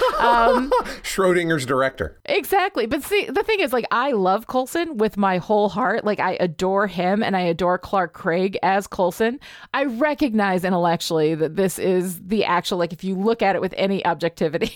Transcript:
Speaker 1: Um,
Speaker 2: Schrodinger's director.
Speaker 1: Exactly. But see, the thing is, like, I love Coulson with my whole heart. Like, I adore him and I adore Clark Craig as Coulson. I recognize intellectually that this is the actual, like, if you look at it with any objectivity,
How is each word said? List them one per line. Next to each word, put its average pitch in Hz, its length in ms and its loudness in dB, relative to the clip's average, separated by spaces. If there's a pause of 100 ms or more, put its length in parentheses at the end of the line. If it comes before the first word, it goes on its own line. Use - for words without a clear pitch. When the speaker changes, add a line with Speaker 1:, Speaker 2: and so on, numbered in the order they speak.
(240)
Speaker 1:
Um, 262 480 4 (300)
Speaker 2:
Schrodinger's 175 640 0
director. 131 600 -2
Speaker 1:
Exactly. 359 600 0
But 269 180 -4
see, 403 220 0
the 320 180 -2
thing 440 160 0
is, 269 140 0
like, 240 180 0
I 254 220 0
love 196 340 2
Coulson 285 480 -2
with 214 220 0
my 190 200 2
whole 208 300 2
heart. 190 380 -2
Like, 208 160 0
I 180 180 0
adore 190 480 0
him 185 340 0
and 196 140 0
I 185 60 0
adore 175 360 0
Clark 180 360 -2
Craig 185 500 0
as 190 240 0
Coulson. 220 500 0 (360)
I 277 100 0
recognize 220 800 0
intellectually 170 720 2
that 156 220 -2
this 190 200 0
is 180 440 0
the 196 240 0
actual, 175 320 0
like, 170 160 -2
if 170 100 -14
you 190 120 -4
look 226 260 0
at 190 160 2
it - 40 -4
with 185 140 -4
any 190 300 -2
objectivity, 170 720 -2